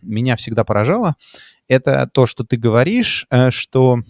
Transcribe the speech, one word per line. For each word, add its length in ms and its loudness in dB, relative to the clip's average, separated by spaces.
меня 340 -2
всегда 300 0
поражала, 500 0
это 440 0
то, 120 2
что 180 -6
ты 140 -4
говоришь, 720 0
э, 220 2
что 480 0